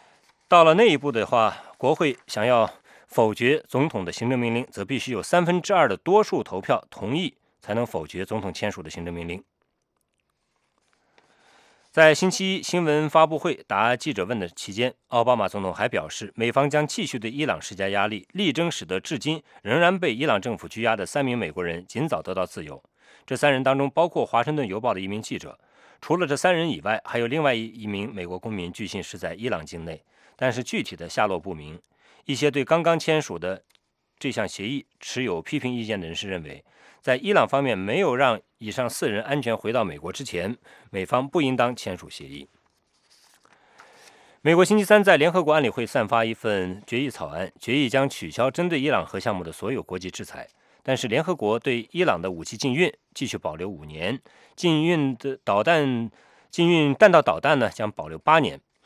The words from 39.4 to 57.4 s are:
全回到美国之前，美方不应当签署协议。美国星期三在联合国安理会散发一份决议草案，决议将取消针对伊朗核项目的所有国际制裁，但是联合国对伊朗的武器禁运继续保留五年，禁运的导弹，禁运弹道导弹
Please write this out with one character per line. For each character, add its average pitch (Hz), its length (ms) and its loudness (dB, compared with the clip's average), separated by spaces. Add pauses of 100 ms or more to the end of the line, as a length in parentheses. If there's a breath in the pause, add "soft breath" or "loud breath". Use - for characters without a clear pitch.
全 113 140 0
回 110 180 -4
到 123 100 0
美 76 160 -6
国 82 100 -10
之 135 140 -10
前， 95 320 -6 (340 loud breath)
美 95 160 -6
方 131 220 -2
不 165 140 -2
应 131 120 2
当 123 220 2
签 92 220 -8
署 76 120 -18
协 - 160 -16
议。 139 220 -16 (1900 soft breath)
美 165 160 4
国 180 80 6
星 208 140 4
期 202 80 2
三 208 180 8
在 175 140 8
联 151 120 6
合 175 140 2
国 151 80 2
安 151 100 4
理 202 80 2
会 120 160 -4
散 113 220 0
发 113 160 2
一 113 100 -2
份 98 540 -2
决 117 100 -4
议 135 120 -2
草 - 180 -10
案， 82 320 -8
决 123 180 -2
议 139 120 2
将 135 200 2
取 - 220 -10
消 123 180 0
针 175 200 -2
对 156 100 -2
伊 147 100 -2
朗 98 160 2
核 101 140 -8
项 104 160 -2
目 90 80 -6
的 80 80 -10
所 98 180 -8
有 117 140 -4
国 90 160 -10
际 90 100 -10
制 - 140 -12
裁， - 240 -16 (340 soft breath)
但 131 140 -2
是 117 140 -6
联 127 120 0
合 170 140 -4
国 110 240 -2
对 120 320 -4
伊 175 140 0
朗 92 160 0
的 92 100 -4
武 82 100 -10
器 92 140 -12
禁 123 180 -2
运 165 160 2 (240)
继 135 140 -4
续 107 100 -6
保 80 200 -6
留 90 100 -6
五 82 160 -12
年， 80 340 -6 (380 soft breath)
禁 160 300 2
运 151 320 2
的 135 260 -8
导 101 180 2
弹， 131 480 2 (400 soft breath)
禁 170 200 2
运 151 260 4
弹 208 160 8
道 156 100 8
导 82 160 0
弹 139 220 2